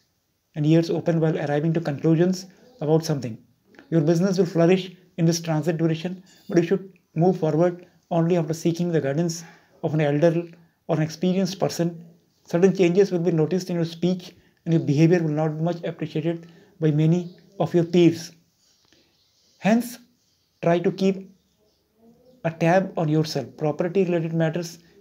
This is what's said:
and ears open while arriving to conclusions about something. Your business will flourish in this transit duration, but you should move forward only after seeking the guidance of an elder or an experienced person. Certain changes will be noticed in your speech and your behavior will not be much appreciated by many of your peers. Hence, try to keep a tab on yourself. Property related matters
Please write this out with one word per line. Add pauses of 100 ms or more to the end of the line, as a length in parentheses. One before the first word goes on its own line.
(560)
and
ears
open
while
arriving
to
conclusions (360)
about
something. (520)
Your
business
will
flourish (260)
in
this
transit
duration, (240)
but
you
should (220)
move
forward (240)
only
after
seeking
the
guidance (400)
of
an
elder (440)
or
an
experienced
person. (400)
Certain
changes
will
be
noticed
in
your
speech (300)
and
your
behavior
will
not
be
much
appreciated (320)
by
many (240)
of
your
peers. (1300)
Hence, (640)
try
to
keep (1120)
a
tab
on
yourself. (100)
Property
related
matters (220)